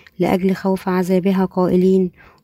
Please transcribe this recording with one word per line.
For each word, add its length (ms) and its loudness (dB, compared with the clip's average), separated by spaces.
لأجل 360 0
خوف 340 -4
عذابها، 560 0
قائلين: 640 0